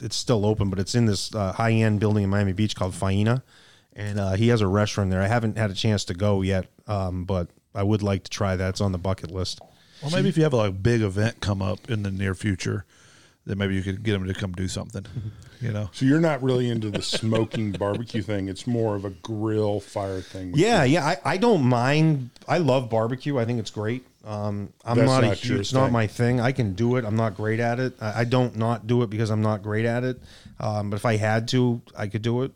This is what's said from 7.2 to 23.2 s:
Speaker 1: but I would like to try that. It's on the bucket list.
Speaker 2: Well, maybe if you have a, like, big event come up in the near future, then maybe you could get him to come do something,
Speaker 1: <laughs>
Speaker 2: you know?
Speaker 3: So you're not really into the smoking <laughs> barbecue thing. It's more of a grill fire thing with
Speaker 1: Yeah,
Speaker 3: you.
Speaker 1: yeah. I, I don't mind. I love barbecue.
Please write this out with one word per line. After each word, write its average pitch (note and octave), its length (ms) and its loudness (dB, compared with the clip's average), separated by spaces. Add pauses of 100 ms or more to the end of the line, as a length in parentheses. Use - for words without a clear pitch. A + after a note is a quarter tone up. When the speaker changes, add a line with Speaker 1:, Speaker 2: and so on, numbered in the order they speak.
Speaker 1:
but F#2 240 -2 (260)
I G2+ 100 -2
would G#2 200 2
like G2+ 220 0
to - 40 -16
try F#2+ 280 -2
that. F#2 120 -2
It's F#2+ 120 -6
on G2+ 100 0
the F#2 60 -2
bucket F#2 340 -4
list. F#2 300 -6 (400)
Speaker 2:
Well, C#3 100 -8
maybe F3 160 2
if F#3+ 80 0
you D#3 80 4
have D#3 100 2
a, B2+ 40 2
like, F#2+ 260 0
big A#2 180 4
event G#2 380 0
come G2+ 220 -2
up G2 280 -4
in G#2 140 -2
the G2 80 -4
near F#2+ 240 -2
future, G#2 480 -2 (600)
then G2+ 120 -4
maybe G2 180 0
you F#2+ 80 -2
could G2 200 -6
get G#2+ 120 0
him F#2+ 100 -4
to F#2+ 80 -2
come F#2 200 -6
do F#2 160 -4
something, G2 360 -8 (280)
Speaker 1:
<laughs> - 280 -20
Speaker 2:
you A#2 100 -4
know? G#2 200 -6
Speaker 3:
So - 140 -2
you're C#3+ 160 6
not D#3 200 2
really B2+ 280 2
into A2 200 -2
the G2+ 120 -4
smoking A2 680 -2
<laughs> F#2 80 -8
barbecue G#2 420 -4
thing. G2 260 -4
It's F#2+ 180 -10
more A2+ 300 0
of G2 100 -6
a G2+ 60 -6
grill G#2+ 680 -2
fire G2 420 -6
thing F#2 320 -12
with - 80 4
Speaker 1:
Yeah, G#3 220 4
Speaker 3:
you. C3 100 4
Speaker 1:
yeah. D#3+ 120 2
I, D#3 120 0 (160)
I F#3 40 0
don't G3 260 4
mind. C3 680 4 (180)
I C#3+ 120 2
love C3 300 2
barbecue. B2 480 0